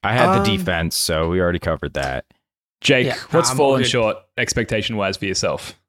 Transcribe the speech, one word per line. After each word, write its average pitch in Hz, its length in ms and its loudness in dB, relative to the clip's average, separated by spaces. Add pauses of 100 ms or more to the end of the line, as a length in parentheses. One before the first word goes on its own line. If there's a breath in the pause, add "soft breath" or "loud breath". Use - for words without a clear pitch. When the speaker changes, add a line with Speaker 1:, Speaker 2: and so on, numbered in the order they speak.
Speaker 1:
I 101 80 2
had 127 200 4
the 190 160 2
Speaker 2:
Um, 104 80 2
Speaker 1:
defense, 85 400 -2
so 82 320 0
we 90 120 0
already 87 180 2
covered 80 360 -4
that. 65 300 -4 (560)
Speaker 3:
Jake, 127 280 2
Speaker 2:
Yeah, 120 80 -4 (160)
Speaker 3:
what's 156 180 4
Speaker 2:
I'm 127 80 -2
all 147 120 4
Speaker 3:
fallen 131 120 2
Speaker 2:
good. 123 60 0
Speaker 3:
short 117 280 0 (220)
expectation-wise 110 800 -2
for - 100 -8
yourself? 92 480 -4 (140)